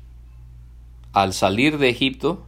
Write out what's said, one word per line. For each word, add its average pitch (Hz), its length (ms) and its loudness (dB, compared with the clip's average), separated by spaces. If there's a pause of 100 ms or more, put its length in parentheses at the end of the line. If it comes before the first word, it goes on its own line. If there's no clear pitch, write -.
(1120)
al 98 200 2
salir 117 460 0
de 139 100 2
Egipto, 135 600 -4